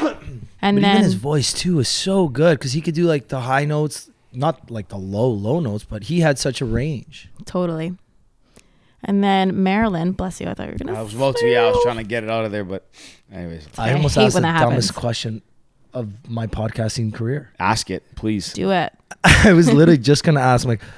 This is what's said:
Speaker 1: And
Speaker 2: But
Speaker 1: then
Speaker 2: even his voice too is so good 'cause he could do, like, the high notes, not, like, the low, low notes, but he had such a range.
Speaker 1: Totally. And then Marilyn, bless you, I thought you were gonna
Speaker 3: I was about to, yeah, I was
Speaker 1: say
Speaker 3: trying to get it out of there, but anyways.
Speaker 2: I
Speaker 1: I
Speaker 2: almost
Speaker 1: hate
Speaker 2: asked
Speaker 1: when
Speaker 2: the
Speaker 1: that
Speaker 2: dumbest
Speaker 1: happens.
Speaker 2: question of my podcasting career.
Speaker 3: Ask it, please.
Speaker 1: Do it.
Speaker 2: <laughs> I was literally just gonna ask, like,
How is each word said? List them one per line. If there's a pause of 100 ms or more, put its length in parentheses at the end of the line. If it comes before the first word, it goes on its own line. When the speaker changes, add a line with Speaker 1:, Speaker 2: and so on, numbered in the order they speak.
(640)
Speaker 1:
And
Speaker 2:
But
Speaker 1:
then
Speaker 2:
even
his
voice
too
is
so
good
'cause
he
could
do,
like,
the
high
notes, (220)
not,
like,
the
low,
low
notes,
but
he
had
such
a
range. (180)
Speaker 1:
Totally. (1080)
And
then
Marilyn,
bless
you,
I
thought
you
were
gonna
Speaker 3:
I
was
about
to,
yeah,
I
was
Speaker 1:
say
Speaker 3:
trying
to
get
it
out
of
there,
but (460)
anyways. (100)
Speaker 2:
I
Speaker 1:
I
Speaker 2:
almost
Speaker 1:
hate
Speaker 2:
asked
Speaker 1:
when
Speaker 2:
the
Speaker 1:
that
Speaker 2:
dumbest
Speaker 1:
happens.
Speaker 2:
question (500)
of (200)
my
podcasting
career.
Speaker 3:
Ask
it, (100)
please.
Speaker 1:
Do
it. (180)
Speaker 2:
<laughs>
I
was
literally
just
gonna
ask,
like, (180)